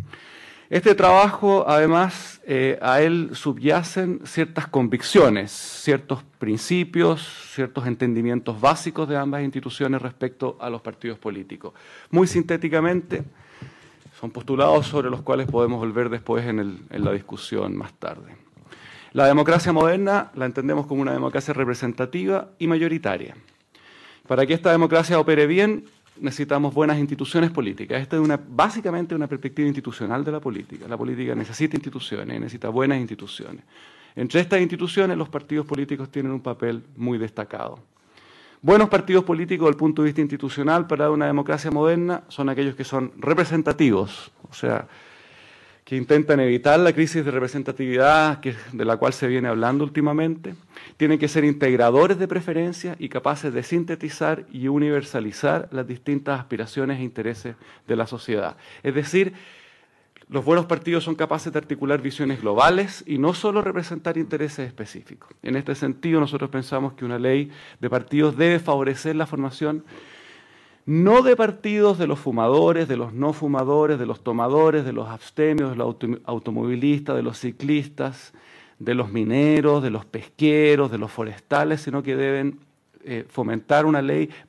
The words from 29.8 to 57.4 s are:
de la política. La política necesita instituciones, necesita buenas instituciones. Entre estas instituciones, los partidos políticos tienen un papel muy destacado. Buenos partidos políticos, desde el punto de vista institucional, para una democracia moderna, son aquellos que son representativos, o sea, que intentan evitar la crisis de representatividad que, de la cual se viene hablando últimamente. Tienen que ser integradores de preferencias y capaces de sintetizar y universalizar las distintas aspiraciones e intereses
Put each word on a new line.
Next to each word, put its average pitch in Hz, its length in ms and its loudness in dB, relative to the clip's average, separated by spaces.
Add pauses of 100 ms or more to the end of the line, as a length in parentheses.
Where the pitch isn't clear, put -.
de 151 80 -6
la 151 80 -8
política. 104 480 -10
La 117 80 -8
política 123 380 -6
necesita 117 420 -4
instituciones, 120 640 -10
necesita 113 300 -10
buenas 135 280 0
instituciones. - 640 -12 (520)
Entre 131 260 -2
estas 180 220 2
instituciones, 180 560 0
los 156 100 -4
partidos 151 380 -6
políticos 139 440 -6
tienen 135 220 -4
un 131 80 -6
papel 117 420 -6 (140)
muy 120 220 -4
destacado. 110 640 -8 (800)
Buenos 208 260 6
partidos 185 360 4
políticos, 170 420 0
desde 147 80 6
el 143 40 -12
punto 156 220 0
de 151 60 4
vista 151 160 0
institucional, 147 640 0
para 151 240 0
una 151 160 0
democracia 147 440 -2
moderna, 170 580 0
son 139 200 -4
aquellos 135 280 -2
que 135 80 -8
son 131 340 -4
representativos, 151 1120 0 (160)
o - 60 -20
sea, 117 340 -4 (960)
que 131 120 -6
intentan 147 440 4
evitar 127 400 4
la 170 120 6
crisis 160 320 0
de 143 60 -4
representatividad 135 1080 2
que, 127 160 -6 (160)
de 113 120 -4
la 113 120 2
cual 127 160 2
se 131 160 -2
viene 123 180 0
hablando 120 380 0
últimamente. 156 720 -2 (400)
Tienen 156 200 2
que 147 120 0
ser 147 160 2
integradores 143 720 4
de 190 80 -2
preferencias 175 720 -4
y 151 100 -8
capaces 143 460 -4
de 123 80 -4
sintetizar 160 920 -4
y 131 140 -6
universalizar 143 1040 -2
las 131 160 -6
distintas 139 540 -4
aspiraciones 127 580 -6
e 127 60 -8
intereses 117 500 -8 (320)